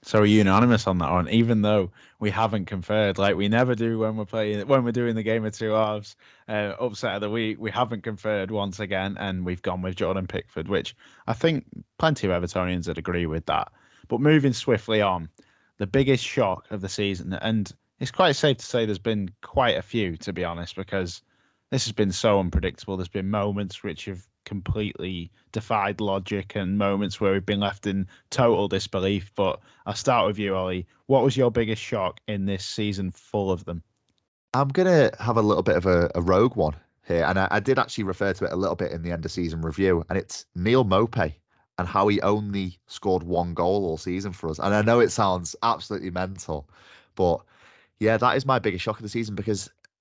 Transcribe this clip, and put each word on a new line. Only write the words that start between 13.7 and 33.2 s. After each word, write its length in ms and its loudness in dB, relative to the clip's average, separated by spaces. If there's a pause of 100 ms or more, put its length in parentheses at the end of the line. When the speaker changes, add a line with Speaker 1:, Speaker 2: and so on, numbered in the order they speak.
Speaker 1:
But 140 -2
moving 320 4
swiftly 500 0
on, 260 0 (500)
the 100 -4
biggest 360 4
shock 460 0
of 120 -8
the 60 -4
season, 440 -2
and 400 -2 (260)
it's 140 -6
quite 240 4
safe 220 2
to 80 -16
say 200 0
there's 140 -2
been 300 -2 (120)
quite 340 0
a 60 -4
few, 360 -4
to 140 -8
be 120 -4
honest, 320 -8
because 440 -6 (520)
this 120 0
has 80 -6
been 200 0
so 260 4
unpredictable. 580 -2
There's 120 -6
been 220 -6
moments 520 -4
which 220 -10
have 200 -10 (200)
completely 840 -6 (220)
defied 500 -2
logic 540 -4
and 240 -2
moments 420 0
where 120 2
we've 120 0
been 140 -2
left 300 -4
in 180 -2 (240)
total 380 4
disbelief. 640 -2
But 240 0 (280)
I'll 100 -4
start 320 2
with 100 -4
you, 160 -2
Ollie. 320 -4 (200)
What 180 6
was 120 2
your 140 4
biggest 320 0
shock 460 -4
in 180 -2
this 180 -2
season 460 -4
full 400 -4